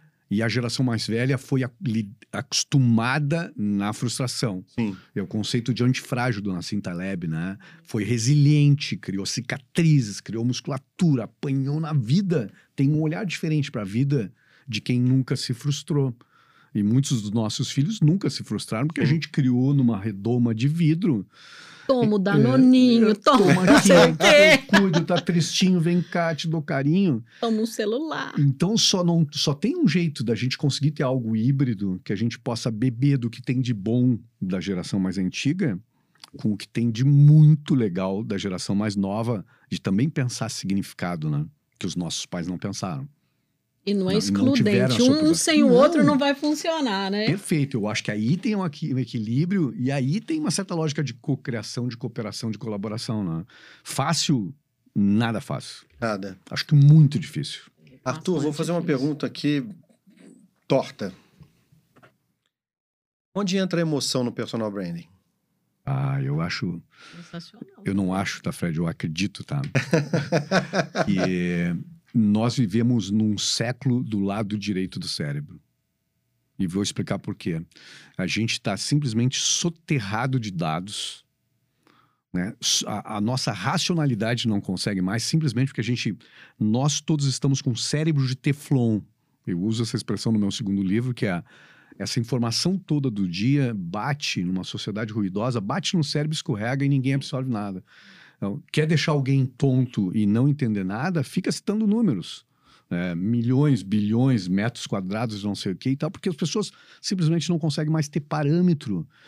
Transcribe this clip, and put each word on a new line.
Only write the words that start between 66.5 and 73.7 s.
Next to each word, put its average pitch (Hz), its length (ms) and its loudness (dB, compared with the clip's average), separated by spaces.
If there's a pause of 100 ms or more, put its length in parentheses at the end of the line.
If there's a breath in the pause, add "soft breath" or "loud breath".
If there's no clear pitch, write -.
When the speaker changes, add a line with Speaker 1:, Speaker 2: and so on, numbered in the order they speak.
Speaker 3:
Sensacional. - 520 -18 (180)
Speaker 1:
eu 98 100 -2
não 95 180 -2
acho, - 280 -4
tá, 90 100 -4
Fred? 85 260 -4
Eu 85 100 -2
acredito, 85 560 -6
tá? - 180 -6
Speaker 2:
<laughs> 165 1400 -2
Speaker 1:
Que 87 720 0 (380)
nós 110 440 2
vivemos 113 540 0
num 107 260 2
século 123 680 -2